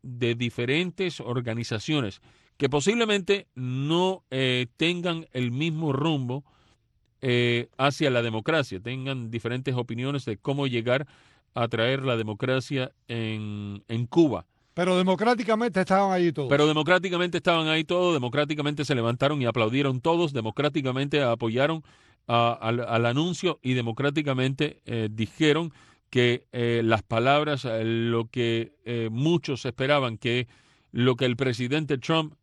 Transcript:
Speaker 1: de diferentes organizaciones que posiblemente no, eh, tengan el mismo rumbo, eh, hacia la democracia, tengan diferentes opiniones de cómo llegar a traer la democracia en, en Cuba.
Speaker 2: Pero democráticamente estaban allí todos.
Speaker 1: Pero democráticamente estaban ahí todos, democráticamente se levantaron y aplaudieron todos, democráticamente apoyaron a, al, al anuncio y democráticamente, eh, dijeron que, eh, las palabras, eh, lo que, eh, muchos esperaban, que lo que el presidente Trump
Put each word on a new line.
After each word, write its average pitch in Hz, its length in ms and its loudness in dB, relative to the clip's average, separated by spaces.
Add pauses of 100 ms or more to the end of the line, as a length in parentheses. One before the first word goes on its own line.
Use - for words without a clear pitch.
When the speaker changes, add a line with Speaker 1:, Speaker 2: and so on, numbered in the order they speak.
Speaker 1:
de 120 340 -2
diferentes 143 840 -2
organizaciones 120 1000 -4 (360)
que 135 120 0
posiblemente 202 800 0 (100)
no, 147 720 0
eh, 127 360 0 (100)
tengan 170 560 -2
el 127 180 -2
mismo 156 420 -2
rumbo, 135 520 -2 (760)
eh, 120 560 2
hacia 139 340 2
la 120 120 2
democracia, 117 560 -2
tengan 127 520 -8
diferentes 123 440 -4
opiniones 123 500 -4
de 107 120 -6
cómo 139 320 -2
llegar 123 380 0 (480)
a 120 140 -2
traer 123 360 0
la 123 120 0
democracia 127 760 -2 (160)
en, 107 800 -6
en 117 180 -2
Cuba. 135 400 2 (280)
Speaker 2:
Pero 180 220 0
democráticamente 214 840 2
estaban 190 320 2
allí 175 200 2
todos. 135 160 -4
Speaker 1:
Pero 143 200 6
democráticamente 175 680 2
estaban 165 280 2
ahí 160 160 2
todos, 175 320 2
democráticamente 147 680 0
se 143 100 0
levantaron 127 480 2
y 120 40 2
aplaudieron 123 540 2
todos, 165 320 2
democráticamente 139 880 -2
apoyaron 123 600 0 (460)
a, 117 240 4
al, 117 280 -2
al 117 260 0
anuncio 160 560 0
y 127 120 0
democráticamente, 135 1120 -2
eh, 113 260 -4
dijeron 147 600 0 (380)
que, 123 420 2
eh, 117 320 0
las 110 180 4
palabras, 139 640 2
eh, 113 200 -2
lo 117 440 0
que, 117 440 -2 (120)
eh, 117 260 -4
muchos 143 540 0
esperaban, 131 520 0
que 120 300 0 (460)
lo 123 240 4
que 131 80 0
el 123 120 0
presidente 131 640 -2
Trump 156 440 -2